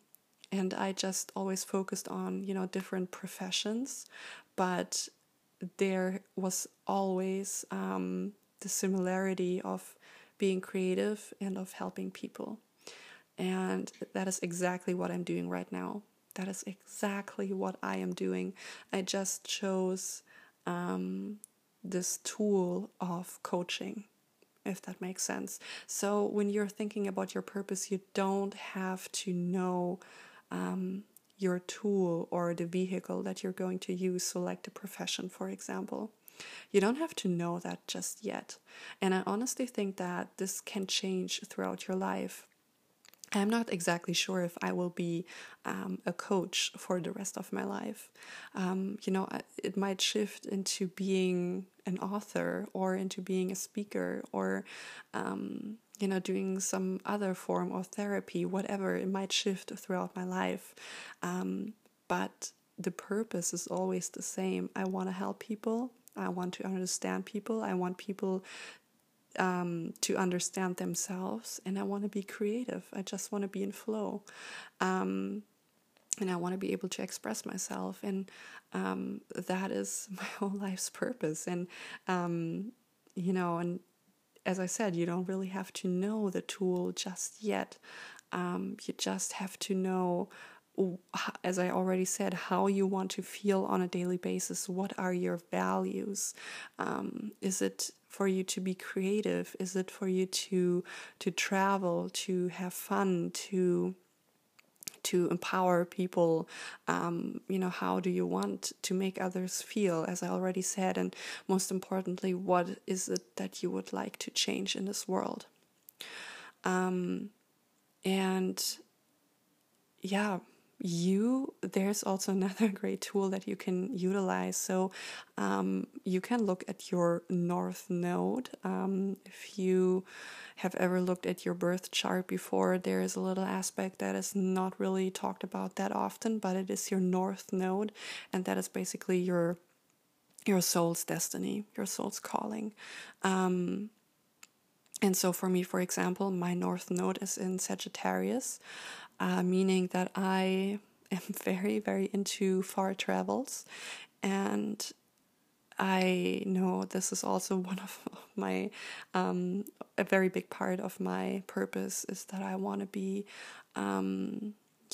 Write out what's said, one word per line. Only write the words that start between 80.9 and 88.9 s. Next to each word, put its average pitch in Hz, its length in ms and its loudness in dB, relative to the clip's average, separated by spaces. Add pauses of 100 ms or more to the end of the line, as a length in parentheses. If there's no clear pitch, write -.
And, 180 200 -2 (400)
um, 175 640 0 (440)
you 185 180 2
know, 175 240 2
and 175 220 -2 (640)
as 185 140 2
I 185 80 0
said, 196 280 0
you 170 100 4
don't 175 220 0
really 190 200 -2
have 185 260 -6
to - 140 -2
know 202 420 2
the 180 120 0
tool 180 500 0
just - 520 -6
yet. - 340 0 (540)
Um, 180 520 0
you - 140 -4